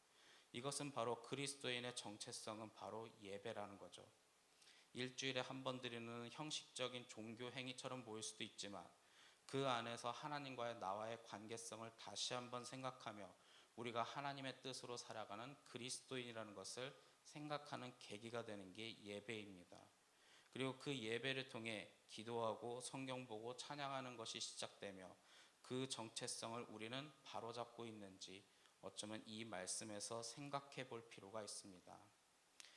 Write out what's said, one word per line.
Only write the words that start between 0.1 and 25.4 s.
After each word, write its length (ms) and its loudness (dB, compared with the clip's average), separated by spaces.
이것은 400 2
바로 300 6
그리스도인의 720 2
정체성은 800 -2
바로 340 -2
예배라는 580 -2
거죠. 280 -10
일주일에 460 4
한 220 0
번 180 2
드리는 520 -2
형식적인 760 0
종교 440 -2
행위처럼 520 -2
보일 180 -2
수도 220 0
있지만 420 -4
그 200 6
안에서 440 6
하나님과의 680 0
나와의 460 2
관계성을 760 -2
다시 360 2
한번 300 2
생각하며 720 -2
우리가 260 4
하나님의 600 0
뜻으로 340 -2
살아가는 680 -2
그리스도인이라는 920 0
것을 400 -2
생각하는 760 -2
계기가 460 -2
되는 300 -4
게 280 -4
예배입니다. 760 -4
그리고 280 2
그 200 4
예배를 520 4
통해 400 0
기도하고 720 2
성경 460 0
보고 300 -2
찬양하는 600 0
것이 240 0
시작되며 760 -2